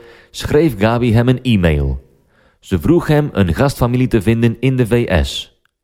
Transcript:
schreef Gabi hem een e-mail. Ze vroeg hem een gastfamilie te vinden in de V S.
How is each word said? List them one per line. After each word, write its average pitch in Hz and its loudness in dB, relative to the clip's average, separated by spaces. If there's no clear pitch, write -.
schreef 147 0
Gabi 117 0
hem 120 2
een 127 0
e-mail. 78 0
Ze 92 -4
vroeg 165 0
hem 147 0
een 90 0
gastfamilie 127 0
te 117 0
vinden 113 0
in 131 0
de 123 0
V 98 0
S. - -12